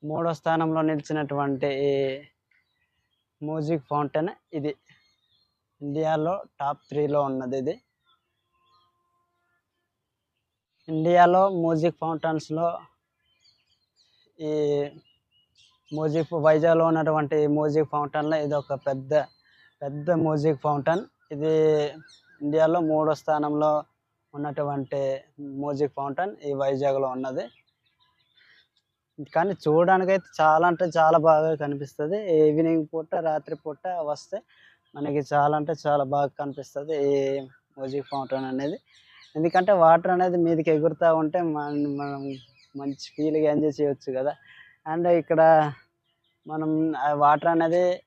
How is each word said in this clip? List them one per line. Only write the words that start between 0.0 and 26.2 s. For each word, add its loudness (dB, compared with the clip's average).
మూడో -4
స్థానంలో 0
నిలిచినటువంటి -4
ఈ 0
మ్యూజిక్ -4
ఫౌంటైన్ -2
ఇది. -6
ఇండియాలో -2
టాప్ -6
త్రీలో 0
ఉన్నది -6
ఇది. -4
ఇండియాలో 4
మ్యూజిక్ 0
ఫౌంటైన్స్‌లో -4
ఈ -2
మ్యూజిక్, -2
వైజాగ్లో 4
ఉన్నటువంటి 0
మ్యూజిక్ 0
ఫౌంటైన్లో -2
ఇది -4
ఒక -8
పెద్ద, -6
పెద్ద -8
మ్యూజిక్ 0
ఫౌంటైన్. 0
ఇది 0
ఇండియాలో 2
మూడో 2
స్థానంలో 0
ఉన్నటువంటి -6
మ్యూజిక్ -4
ఫౌంటైన్ -6